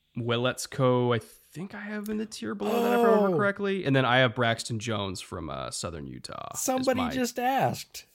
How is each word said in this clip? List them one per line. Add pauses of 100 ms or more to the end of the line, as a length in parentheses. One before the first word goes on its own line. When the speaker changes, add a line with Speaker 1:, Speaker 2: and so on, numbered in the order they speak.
(180)
Speaker 1:
Waletzko,
I (340)
think
I
have
in
the
tier
below
that,
if
I
remember
Speaker 2:
Oh.
Speaker 1:
correctly.
And
then
I
have
Braxton
Jones
from,
uh,
Southern
Utah
as
Speaker 2:
Somebody
Speaker 1:
my
Speaker 2:
just
asked,